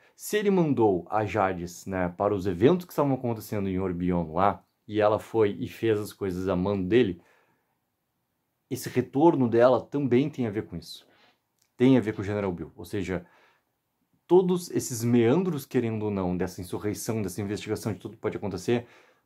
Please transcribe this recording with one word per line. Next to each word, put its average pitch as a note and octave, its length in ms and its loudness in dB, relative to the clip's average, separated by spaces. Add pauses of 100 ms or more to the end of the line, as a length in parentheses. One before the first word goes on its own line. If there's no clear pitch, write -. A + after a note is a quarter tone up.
(160)
se - 220 -4
ele G#3 140 0
mandou A#2 580 2
a G#2+ 160 -2
Jades, F#2 640 -2
né, F#2 220 -2
para G2+ 260 0
os F#2 100 -4
eventos A2+ 400 2
que - 60 -20
estavam C#3+ 220 0
acontecendo G#2+ 540 -4
em F#2 120 -2
Orbion F2 540 -2
lá, F#2 300 0 (240)
e G#2+ 140 -2
ela G#2+ 160 4
foi G#2 420 0
e A#2 80 -6
fez A2 320 0
as G#2 140 -10
coisas F#2 340 -6
a F#2+ 80 0
mando F#2+ 320 0
dele, G#2 340 2 (1500)
esse - 200 -8
retorno C3 600 2
dela A#2 320 6
também C#3 480 0
tem C3+ 160 -4
a A2 60 -2
ver G2 160 -6
com - 80 -12
isso. - 320 -16 (680)
Tem B2+ 220 6
a A#2 40 2
ver G#2 120 -2
com A2 80 -8
o - 20 -6
General G2+ 280 -2
Bill. D#2+ 240 -10
Ou - 100 -16
seja, F2+ 400 -6 (1000)
todos F3+ 440 2
esses A#2 320 -4
meandros, C3+ 640 2
querendo A2+ 380 -2
ou G#2+ 80 -2
não, F#2 260 -2
dessa F2+ 240 -6
insurreição, G#2 600 -6
dessa F#2 200 -6
investigação G#2 520 -6
de F2+ 60 -12
tudo - 160 -14
que - 60 -20
pode G2+ 160 -4
acontecer, G#2 480 -4 (400)